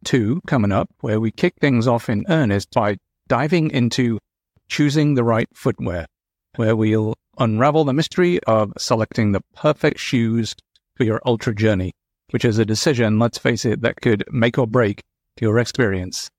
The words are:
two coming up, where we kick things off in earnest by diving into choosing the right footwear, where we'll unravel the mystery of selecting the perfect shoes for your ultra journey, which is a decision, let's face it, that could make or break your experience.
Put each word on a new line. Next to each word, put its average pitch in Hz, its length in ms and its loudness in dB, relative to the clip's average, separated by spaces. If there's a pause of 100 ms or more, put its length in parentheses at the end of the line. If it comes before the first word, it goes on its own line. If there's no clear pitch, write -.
two 123 440 0
coming 104 240 0
up, 98 180 -2 (120)
where 110 180 -2
we 110 100 -2
kick - 320 -2
things 123 260 2
off 117 220 0
in 104 200 -2
earnest 113 420 0
by 104 260 0 (300)
diving 151 420 0
into 120 480 0 (500)
choosing 147 460 2
the 123 100 2
right 117 300 0
footwear, 90 540 -4 (480)
where 113 200 2
we'll 110 380 0 (240)
unravel 131 480 2
the 131 80 0
mystery 175 540 0
of 107 280 0
selecting 110 560 -2
the 95 100 -2 (140)
perfect - 440 0
shoes 113 560 -2 (400)
for 135 80 0
your 110 240 -2
ultra 117 260 0
journey, 101 380 0 (400)
which - 120 -2
is 110 140 2
a 110 80 4
decision, 110 540 2
let's 117 180 0
face 123 280 -2
it, 113 180 -2
that - 180 -4
could 107 300 2
make 120 260 0
or 127 80 2
break 110 380 0 (360)
your 110 200 2
experience. 95 800 -4